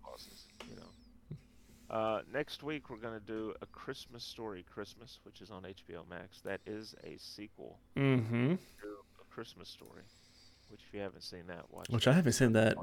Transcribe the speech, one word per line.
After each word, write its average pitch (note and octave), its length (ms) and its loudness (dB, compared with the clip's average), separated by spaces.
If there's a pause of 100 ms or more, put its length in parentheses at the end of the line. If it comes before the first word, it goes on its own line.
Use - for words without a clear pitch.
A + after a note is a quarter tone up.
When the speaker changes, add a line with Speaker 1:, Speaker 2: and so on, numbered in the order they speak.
Speaker 1:
Clauses, - 420 -16 (220)
you G#1+ 80 -14
know. - 1200 -14
Uh, A2 240 2 (140)
next - 280 -2
week, C#3+ 280 -6
we're A#2 80 -8
gonna A2+ 220 -6
do A2 420 -4
A - 40 -12
Christmas - 560 -10
Story G#2 480 -8
Christmas, G#2 520 -12
which - 180 -18
is F#2+ 100 -16
on F#2 140 -10
H F#2+ 220 -12
B F2 100 -12
O E2 140 -10
Max. F2+ 320 -12
That G2 240 -2
is G#2+ 360 -8
a D#2+ 160 -10
sequel - 600 -12 (180)
Speaker 2:
Mm-hmm. B2 600 4
Speaker 1:
to - 20 0 (640)
A - 120 -20
Christmas - 360 -12
Story, - 320 -16 (680)
which G#2 180 -18
if - 60 -20
you G2+ 80 -6
haven't F#2+ 220 -6
seen F2 240 -10
that, E2+ 240 -8
watch F2+ 180 -10
Speaker 2:
Which A#2 180 4
Speaker 1:
it. B2 40 10
Speaker 2:
I - 20 10
haven't D#3 220 8
seen A#2+ 180 8
that A2 300 8